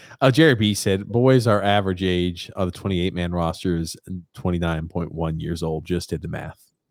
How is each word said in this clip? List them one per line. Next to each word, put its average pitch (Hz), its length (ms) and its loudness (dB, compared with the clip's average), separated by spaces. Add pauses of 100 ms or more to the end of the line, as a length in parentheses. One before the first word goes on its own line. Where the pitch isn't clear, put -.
(200)
Uh, 135 120 6
Jerry 151 240 6
B 104 180 2
said, 98 320 0
"Boys, 120 400 4
our 104 160 4
average 98 400 0
age 90 540 0
of 92 160 -2
the - 60 -16
twenty-eight 92 360 -2
man 87 180 -4
roster 85 460 -2
is 82 180 -6 (380)
twenty-nine 85 540 -2
point 85 260 -6
one 80 260 -4
years 80 220 -6
old." 80 240 -4
Just 87 240 -4
did 80 140 -6
the 82 40 -10
math. 80 440 -12 (200)